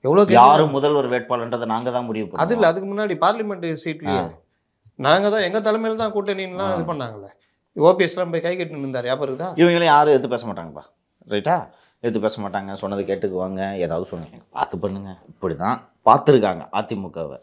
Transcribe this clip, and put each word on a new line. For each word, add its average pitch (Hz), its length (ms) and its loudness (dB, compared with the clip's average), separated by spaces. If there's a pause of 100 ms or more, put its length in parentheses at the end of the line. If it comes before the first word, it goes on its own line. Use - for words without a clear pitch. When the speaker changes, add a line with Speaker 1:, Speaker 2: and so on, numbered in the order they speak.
Speaker 1:
எவ்வளவு 185 240 6
கேள்வி? 120 140 8
Speaker 2:
யாரு 147 260 10
முதல்வர் 139 420 2
வேட்பாளர்ன்றதை 120 560 -2
நாங்க 117 260 -4
தான் 123 140 -4
முடிவு 110 200 -4
பண்ணுவோம். 92 180 -4
Speaker 1:
அது 190 100 0
இல்ல, 220 140 4
அதுக்கு 190 220 0
முன்னாடி 202 280 -4
பார்லிமெண்ட் 196 500 -2 (160)
சீட்லயே 170 340 -6
Speaker 2:
ஆ. 180 140 -6 (680)
Speaker 1:
நாங்க 175 300 4
தான், 214 120 0
எங்க 190 180 -2
தலைமையில 220 360 0
தான் 220 180 -4
கூட்டணின்லாம் 190 580 -4
Speaker 2:
ஆ. - 20 -2
Speaker 1:
இது 170 200 -4
பண்ணாங்கல்ல, 110 360 -10 (460)
ஓ 160 200 6
பி 185 80 2
எஸ் 170 120 -2
எல்லாம் 175 160 -4
போய் 165 100 -2
கை 170 160 -2
கட்டின்னு 156 260 -8
இருந்தாரு, 127 220 -6
ஞாபகம் 131 180 -2
இருக்குதா? 135 320 -6
Speaker 2:
இவங்களையும் 170 380 4
யாரும் 147 200 6
எதிர்த்து 131 160 2
பேச 117 180 -4
மாட்டாங்கப்பா, 82 360 -12 (440)
ரைட்டா? 104 280 0 (480)
எதிர்த்து 113 180 -2
பேச 107 200 -2
மாட்டாங்க, 98 320 -8
சொன்னதை 98 320 -6
கேட்டுக்குவாங்க, 95 560 -4 (160)
ஏதாவது 87 300 -4
சொன்னீங்க 80 320 -14 (100)
பார்த்து - 280 -6
பண்ணுங்க, 98 340 -8 (160)
இப்படி 85 280 -8
தான் 95 260 -4 (240)
பார்த்துருக்காங்க 113 680 4
அதிமுகவை. 92 720 -8